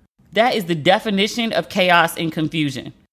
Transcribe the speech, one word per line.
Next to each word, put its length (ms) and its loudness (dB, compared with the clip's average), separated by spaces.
That 240 0
is 80 -4
the 100 -4
definition 800 0
of 160 -2
chaos 480 4
and 160 -4
confusion. 600 -4